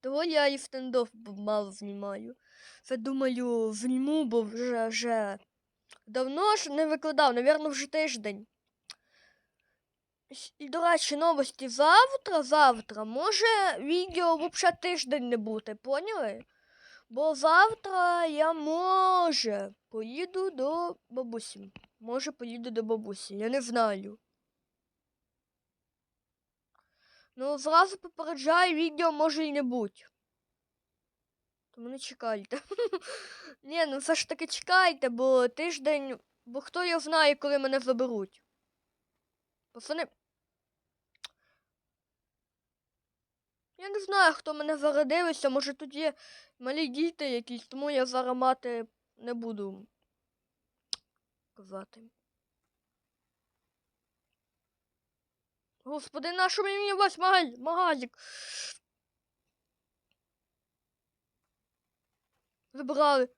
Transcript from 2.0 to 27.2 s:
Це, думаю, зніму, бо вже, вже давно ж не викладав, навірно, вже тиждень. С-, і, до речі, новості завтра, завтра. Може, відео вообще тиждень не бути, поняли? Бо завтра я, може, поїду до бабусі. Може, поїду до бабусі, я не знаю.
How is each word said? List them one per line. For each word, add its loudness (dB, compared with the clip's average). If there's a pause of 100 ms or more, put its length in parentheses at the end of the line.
Це, -6
думаю, 0
зніму, 0
бо 2
вже, -2
вже -2 (680)
давно 2
ж -4
не 2
викладав, 4
навірно, 4
вже -6
тиждень. -4 (1800)
С-, -18
і, -14
до -2
речі, 2
новості 0
завтра, 6
завтра. 4
Може, 2
відео 0
вообще 0 (100)
тиждень -2
не 0
бути, -8
поняли? -6 (640)
Бо 0
завтра 4
я, 0
може, 0 (160)
поїду -6
до -4 (140)
бабусі. -10 (340)
Може, -6
поїду -12
до -4
бабусі, -6
я -4
не 0
знаю. -2 (3250)